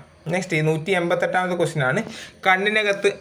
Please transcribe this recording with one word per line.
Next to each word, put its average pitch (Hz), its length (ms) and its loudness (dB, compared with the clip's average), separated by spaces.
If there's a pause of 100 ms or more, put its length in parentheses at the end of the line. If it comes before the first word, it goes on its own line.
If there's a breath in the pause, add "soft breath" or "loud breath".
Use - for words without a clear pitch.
(280)
നെക്സ്റ്റ് 165 400 0
നൂറ്റി 160 240 0
എൺപത്തെട്ടാമത്തെ 180 640 0
ക്വസ്റ്റ്യൻ 156 280 0
ആണ്, 165 200 0 (440 loud breath)
കണ്ണിനകത്ത് 202 720 2